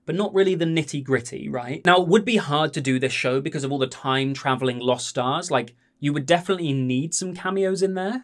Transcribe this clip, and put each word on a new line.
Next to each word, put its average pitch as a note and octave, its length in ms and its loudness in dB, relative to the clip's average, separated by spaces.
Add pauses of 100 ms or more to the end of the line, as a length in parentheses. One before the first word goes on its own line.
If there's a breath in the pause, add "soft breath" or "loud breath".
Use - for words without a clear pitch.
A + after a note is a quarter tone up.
but D#3+ 80 -4
not G3 220 0
really F#3+ 180 4
the E3 120 0
nitty-gritty, C#3+ 840 -2
right? B2+ 340 -8
Now, F3+ 160 8
it F3 80 0
would G#3 160 6
be A3+ 140 2
hard D3 360 0
to D#3 80 -4
do C3 180 2
this C3 120 0
show C3 300 0
because D3 220 -4
of C3+ 80 -2
all C#3 80 -2
the C3 80 0
time-traveling C3 920 -2
Lost B2 300 0
stars. C#3+ 420 -2
Like, B2 240 0 (260)
you C#3+ 140 0
would C#3+ 140 -4
definitely E3+ 460 2
need C3 420 0
some F#3 180 -4
cameos F#3+ 480 -2
in F#3+ 140 0
there. G#3 280 -4